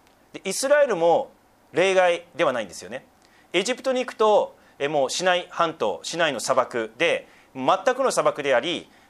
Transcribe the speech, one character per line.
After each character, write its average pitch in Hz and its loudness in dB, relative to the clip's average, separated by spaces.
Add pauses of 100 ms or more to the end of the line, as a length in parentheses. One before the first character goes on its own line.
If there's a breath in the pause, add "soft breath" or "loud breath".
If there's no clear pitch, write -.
(320)
で、 - -16
イ 190 -6
ス 269 -4
ラ 285 4
エ 277 4
ル 214 0
も 165 2 (420)
例 185 2
外 180 2 (100)
で 160 -2
は 135 0
な 113 -4
い - -6
ん 92 -12
で 82 -18
す - -16
よ 92 -16
ね。 123 -14 (480 soft breath)
エ 180 2
ジ 240 -2
プ 254 -10
ト 262 -2
に 254 -2
行 247 -8
く - -18
と、 214 2 (220 soft breath)
え、 139 -2
も 143 0
う - -6
シ - -6
ナ 180 4
イ 175 -4
半 165 -2
島、 101 -4
シ - -10
ナ 165 0
イ - -6
の 110 -6
砂 131 -2
漠 120 -2
で、 151 -2 (260 soft breath)
全 131 -6 (280)
く 269 -2
の 240 2
砂 165 -2
漠 147 0
で 139 2
あ 120 4
り、 135 -8 (180 soft breath)